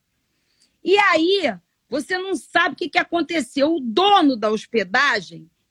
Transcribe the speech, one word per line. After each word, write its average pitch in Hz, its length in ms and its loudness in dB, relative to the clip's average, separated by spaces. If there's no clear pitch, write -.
E 370 140 2
aí, 349 580 0
você 302 280 -6
não 381 180 -6
sabe 339 380 -2
o - 40 -16
que, 339 120 -8
que - 100 -4
aconteceu. 320 760 -2
O 320 40 -4
dono 294 560 4
da 214 160 -2
hospedagem 202 960 -2